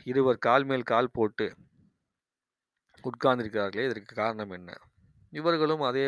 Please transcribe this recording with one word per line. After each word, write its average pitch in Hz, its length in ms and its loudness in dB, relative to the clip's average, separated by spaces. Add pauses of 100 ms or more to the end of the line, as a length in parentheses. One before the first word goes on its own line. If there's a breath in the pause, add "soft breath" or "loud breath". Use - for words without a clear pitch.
இருவர் 127 340 2
கால் 131 260 4
மேல் 135 180 -2
கால் 120 320 0
போட்டு 107 320 0 (1600)
உட்கார்ந்திருக்கிறார்களே, 110 840 0
இதற்கு 110 280 -8
காரணம் 107 360 -4
என்ன? 90 200 -14 (600)
இவர்களும் 156 500 0
அதே 131 260 0